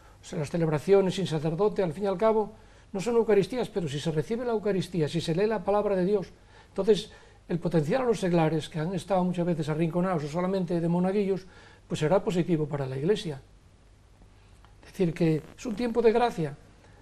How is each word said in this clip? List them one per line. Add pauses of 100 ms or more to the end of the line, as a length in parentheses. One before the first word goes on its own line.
(220)
O
sea,
las
celebraciones
sin
sacerdote,
al
fin
y
al
cabo, (380)
no
son
eucaristías,
pero
si
se
recibe
la
Eucaristía,
si
se
lee
la
palabra
de
Dios, (400)
entonces (340)
el
potenciar
a
los
seglares,
que
han
estado
muchas
veces
arrinconados
o
solamente
de
monaguillos, (400)
pues
será
positivo
para
la
Iglesia. (1400)
Es
decir,
que (140)
es
un
tiempo
de
gracia. (460)